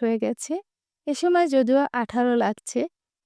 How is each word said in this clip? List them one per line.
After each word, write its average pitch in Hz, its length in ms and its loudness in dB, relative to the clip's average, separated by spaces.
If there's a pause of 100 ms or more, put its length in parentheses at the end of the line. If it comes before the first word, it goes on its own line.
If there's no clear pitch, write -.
হয়ে 226 180 0
গেছে। 233 360 -6 (520)
এ 294 80 -2
সময় 349 340 2
যদিও 269 320 2 (140)
আঠালো 240 420 0
লাগছে, 220 440 -2 (460)